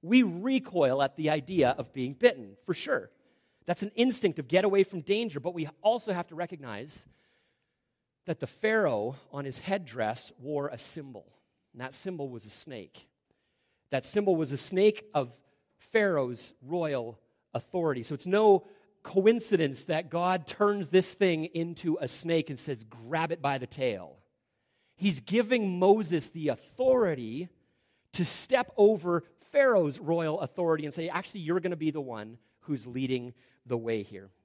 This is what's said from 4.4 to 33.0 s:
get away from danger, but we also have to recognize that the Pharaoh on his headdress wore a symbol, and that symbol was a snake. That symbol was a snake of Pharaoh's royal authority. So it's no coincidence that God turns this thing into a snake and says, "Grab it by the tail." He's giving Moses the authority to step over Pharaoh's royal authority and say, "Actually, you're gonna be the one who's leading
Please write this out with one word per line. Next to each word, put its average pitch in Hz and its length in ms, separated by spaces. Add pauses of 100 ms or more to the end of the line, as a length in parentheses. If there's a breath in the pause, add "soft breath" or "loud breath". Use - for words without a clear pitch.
get 185 160
away 196 180
from 185 180
danger, 202 380
but 170 140
we 160 160 (120)
also 220 300
have 175 160
to 165 80
recognize 143 720 (1160)
that 170 140
the - 80
Pharaoh 143 680 (160)
on 143 140
his 131 140
headdress 123 800
wore 143 280
a 131 100
symbol, 131 540 (400)
and 120 80
that 131 140
symbol 165 340
was 120 180
a 107 60
snake. - 560 (840)
That 131 120
symbol 196 320
was 156 160
a 139 60
snake 202 560
of 127 260 (380)
Pharaoh's 147 840
royal 135 580 (340)
authority. 139 500
So 151 100
it's 143 140
no 202 400 (340 loud breath)
coincidence 190 840
that 160 240
God 175 360
turns 202 440
this 185 240
thing 165 320
into 165 560
a 135 60
snake 165 420
and 135 100
says, 120 240
"Grab 123 480
it 170 100
by 139 160
the 123 100
tail." 98 500 (800)
He's 175 240
giving 208 580
Moses 185 500
the 156 200
authority 170 1000 (680)
to 180 120
step - 500
over 180 480 (160 loud breath)
Pharaoh's 202 600
royal 160 420
authority 160 420
and 147 100
say, 165 140
"Actually, 180 340
you're 165 180
gonna 175 160
be 156 160
the 147 100
one 113 380 (220)
who's 127 260
leading 123 460 (320 soft breath)